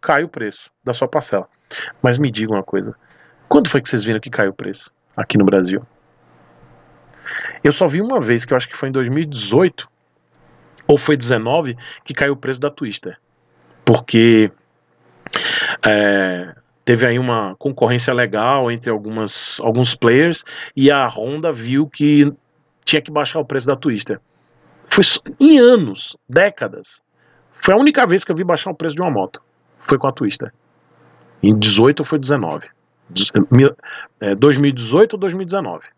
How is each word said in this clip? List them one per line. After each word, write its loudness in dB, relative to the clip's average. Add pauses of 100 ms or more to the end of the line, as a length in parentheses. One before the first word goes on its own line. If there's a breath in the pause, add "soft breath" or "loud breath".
cai 0
o -8
preço -12 (140)
da -6
sua -4
parcela. -6 (520 loud breath)
Mas 0
me 0
diga -6
uma -2
coisa: -6 (540 soft breath)
quando 4
foi 0
que -8
vocês -2
viram -2
que -18
caiu -2
o -12
preço -12 (260)
aqui -4
no 4
Brasil? 0 (1800 loud breath)
Eu 4
só 0
vi -2
uma -2
vez, -2
que -4
eu 2
acho -4
que -18
foi -6
em -8
dois -2
mil -2
e -12
dezoito, -2 (960)
ou 6
foi 0
dezenove, -2 (280 loud breath)
que -12
caiu -2
o -20
preço -8
da -4
Twister. -12 (680)
Porque, 4 (1300 loud breath)
é, 0 (300)
teve 2
aí 0
uma -4
concorrência -2
legal -2
entre -8
algumas, -6
alguns 0
players, 2 (320 loud breath)
e 4
a 0
Honda -6
viu -4
que 4 (520)
tinha 2
que -18
baixar -4
o -4
preço -4
da 0
Twister. -4 (680)
Foi 4
só, 0 (180)
em 8
anos, 4 (100)
décadas. -2 (600)
Foi 4
a 6
única 4
vez 0
que -4
eu -2
vi -4
baixar -2
o -8
preço -8
de -4
uma -2
moto. -6 (380)
Foi 0
com -4
a -2
Twister. -6 (920)
Em 6
dezoito 2
ou -4
foi -2
dezenove. -4 (440)
Dez-, -4 (200)
mil, 6 (420 loud breath)
é, -2
dois 4
mil 2
e -2
dezoito 0
ou -8
dois -4
mil -8
e -8
dezenove. -8